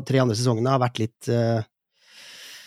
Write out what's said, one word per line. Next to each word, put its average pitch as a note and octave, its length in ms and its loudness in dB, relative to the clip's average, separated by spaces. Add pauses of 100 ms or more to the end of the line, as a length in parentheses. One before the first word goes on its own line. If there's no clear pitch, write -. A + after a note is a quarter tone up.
tre C3 140 2
andre B2 160 2
sesongene A#2+ 340 0
har C3+ 100 2
vært B2 200 0
litt, - 300 -6
eh, A#2 320 0 (1040)